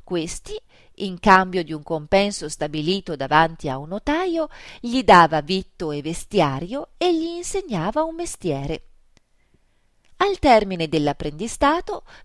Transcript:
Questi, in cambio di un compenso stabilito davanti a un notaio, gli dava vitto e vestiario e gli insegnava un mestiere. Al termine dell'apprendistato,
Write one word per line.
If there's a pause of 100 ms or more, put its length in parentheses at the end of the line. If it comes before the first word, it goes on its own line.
Questi, (400)
in
cambio
di
un
compenso
stabilito
davanti
a
un
notaio, (300)
gli
dava
vitto
e
vestiario
e
gli
insegnava
un
mestiere. (1400)
Al
termine
dell'apprendistato, (220)